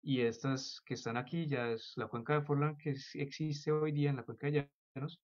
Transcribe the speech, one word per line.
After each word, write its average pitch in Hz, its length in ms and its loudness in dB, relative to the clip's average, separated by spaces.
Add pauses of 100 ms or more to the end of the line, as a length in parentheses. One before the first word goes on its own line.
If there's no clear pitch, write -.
y 131 200 4
estas 131 640 0
que - 80 -4
están 117 240 -2
aquí 156 300 -2
ya 123 220 0
es 113 280 -4
la 110 100 -2
cuenca 120 260 -2
de 151 80 4
Portland 147 360 2
que 147 140 -4
es-, - 240 -6
existe 147 560 -2
hoy 151 200 2
día 143 180 4
en 139 60 2
la 123 80 -4
cuenca - 240 -6
de 147 220 2 (260)
Llanos 160 280 -6